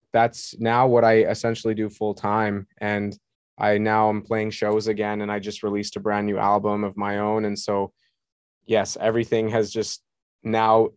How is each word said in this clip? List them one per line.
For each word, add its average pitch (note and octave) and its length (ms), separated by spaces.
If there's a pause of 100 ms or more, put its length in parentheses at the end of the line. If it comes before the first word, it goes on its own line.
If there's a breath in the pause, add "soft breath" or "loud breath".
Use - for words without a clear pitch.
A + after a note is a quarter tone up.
(140)
that's - 460
now A#2 280
what A#2+ 160
I A2 220
essentially A2 480
do G#2+ 160
full G#2 240
time. G#2 540 (120)
And G#2 380 (400)
I G#2 200
now G#2+ 320
am G#2+ 140
playing A2 280
shows G#2+ 360
again, G#2 340
and G#2 100
I G#2 80
just G2+ 220
released G#2 340
a G2+ 40
brand G#2 260
new G2+ 120
album G#2 460
of G2 140
my G2+ 220
own. G#2+ 260
And G#2 120
so, G2 340 (760)
yes, A2 340
everything A2+ 500
has A2 220
just - 320 (400)
now A2+ 540